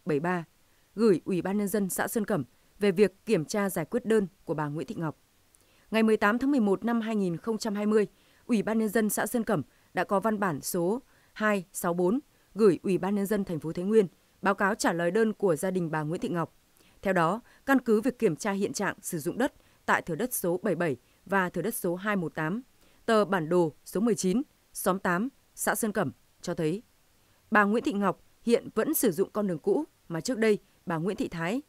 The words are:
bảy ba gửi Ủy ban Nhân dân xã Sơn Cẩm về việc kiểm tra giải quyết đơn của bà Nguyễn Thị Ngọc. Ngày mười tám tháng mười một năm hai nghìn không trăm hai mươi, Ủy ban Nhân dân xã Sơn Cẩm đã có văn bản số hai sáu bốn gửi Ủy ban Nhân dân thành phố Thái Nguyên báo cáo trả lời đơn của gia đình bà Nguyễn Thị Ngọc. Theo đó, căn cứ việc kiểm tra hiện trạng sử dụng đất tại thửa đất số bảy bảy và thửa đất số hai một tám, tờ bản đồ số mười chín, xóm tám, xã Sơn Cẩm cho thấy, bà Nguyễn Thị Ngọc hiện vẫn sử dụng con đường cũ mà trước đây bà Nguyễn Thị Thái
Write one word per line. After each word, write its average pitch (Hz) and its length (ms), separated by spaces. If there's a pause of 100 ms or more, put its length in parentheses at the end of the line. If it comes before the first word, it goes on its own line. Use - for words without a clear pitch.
bảy 147 140
ba 170 260 (500)
gửi 202 300
Ủy 175 160
ban 185 160
Nhân 208 100
dân 196 220
xã - 180
Sơn 208 180
Cẩm 165 180 (360)
về 202 120
việc 185 340
kiểm 175 200
tra 202 240
giải 165 160
quyết 233 200
đơn 208 220 (180)
của 165 80
bà 151 140
Nguyễn 147 200
Thị - 80
Ngọc. 156 220 (720)
Ngày 220 120
mười 220 140
tám 220 220
tháng 269 120
mười 285 80
một 202 260
năm 233 160
hai 220 140
nghìn 180 220
không 220 200
trăm 208 180
hai 208 100
mươi, 214 220 (380)
Ủy 220 180
ban 226 160
Nhân 220 100
dân 214 200
xã - 160
Sơn 233 180
Cẩm 185 180 (320)
đã 180 100
có 196 160
văn 214 200
bản 165 220
số 190 400 (320)
hai 208 400
sáu 175 200
bốn 180 260 (360)
gửi 190 280
Ủy 185 140
ban 190 180
Nhân 202 100
dân 202 200
thành 165 140
phố 160 140
Thái 175 120
Nguyên 208 220 (340)
báo 196 140
cáo 208 200
trả 233 180
lời 170 180
đơn 220 220
của 175 220
gia 190 160
đình 170 200
bà 156 100
Nguyễn 151 200
Thị 247 80
Ngọc. 165 260 (460)
Theo 190 120
đó, 180 280 (240)
căn 269 140
cứ 220 220
việc - 180
kiểm 180 160
tra 202 160
hiện 196 220
trạng 180 280
sử - 180
dụng 156 180
đất 262 160 (320)
tại 202 160
thửa 165 140
đất - 180
số 180 300
bảy 196 120
bảy 165 220 (280)
và 185 240
thửa 175 120
đất 214 140
số 175 200
hai 202 200
một 165 200
tám, 170 260 (440)
tờ 214 200
bản 165 240
đồ 175 240 (120)
số - 140
mười 226 160
chín, 190 260 (320)
xóm 185 260
tám, 196 300 (260)
xã 196 200
Sơn 214 160
Cẩm 165 200 (300)
cho 175 120
thấy, 170 300 (680)
bà 208 120
Nguyễn 214 200
Thị 302 80
Ngọc 196 300 (200)
hiện - 340
vẫn 247 180
sử 226 180
dụng 165 220
con 208 140
đường 170 120
cũ 220 240 (240)
mà 160 140
trước 247 160
đây 214 200 (280)
bà 165 120
Nguyễn 190 200
Thị 262 100
Thái 175 420